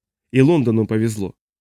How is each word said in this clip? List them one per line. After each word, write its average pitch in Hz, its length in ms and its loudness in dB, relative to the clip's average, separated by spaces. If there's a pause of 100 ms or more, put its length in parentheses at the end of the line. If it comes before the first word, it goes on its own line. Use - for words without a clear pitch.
(320)
И 131 80 2
Лондону 120 460 2
повезло. 110 480 -4 (260)